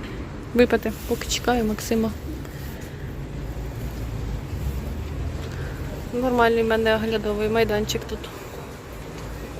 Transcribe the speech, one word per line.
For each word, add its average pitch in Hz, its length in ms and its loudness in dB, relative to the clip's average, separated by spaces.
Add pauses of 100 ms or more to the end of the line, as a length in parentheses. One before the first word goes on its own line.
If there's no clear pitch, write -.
(540)
випити, 233 380 6 (160)
поки - 200 -2
чекаю 240 380 2
Максима. 220 460 2 (4000)
Нормальний 240 500 6
в 226 40 4
мене 220 280 6
оглядовий 214 540 2
майданчик 220 600 4
тут. 214 100 -4 (1400)